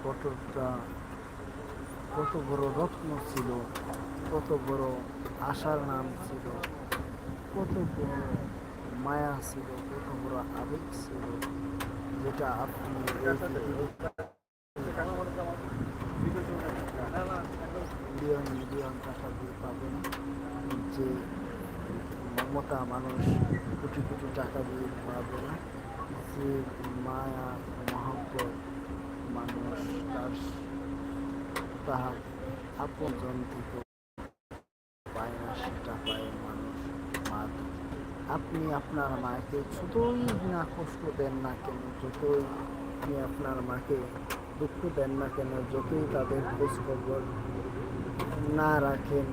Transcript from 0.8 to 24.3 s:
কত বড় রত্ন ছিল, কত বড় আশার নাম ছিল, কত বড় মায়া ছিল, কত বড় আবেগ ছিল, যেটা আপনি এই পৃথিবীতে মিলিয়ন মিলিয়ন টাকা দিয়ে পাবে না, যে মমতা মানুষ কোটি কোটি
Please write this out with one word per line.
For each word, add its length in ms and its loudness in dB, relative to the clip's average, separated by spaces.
কত 180 4
বড় 160 4
রত্ন 320 2
ছিল, 200 0
কত 180 2
বড় 180 4
আশার 300 4
নাম 140 2
ছিল, 200 -4
কত 200 2
বড় 200 2
মায়া 280 4
ছিল, 180 -4
কত 180 -4
বড় 160 -2
আবেগ 220 -2
ছিল, 220 -4
যেটা 240 2
আপনি 340 -2
এই 60 8
পৃথিবীতে 460 2
মিলিয়ন 400 2
মিলিয়ন 360 -2
টাকা 220 -4
দিয়ে 240 -4
পাবে 320 -4
না, 80 -2
যে 140 4
মমতা 440 2
মানুষ 320 2
কোটি 280 0
কোটি 200 -2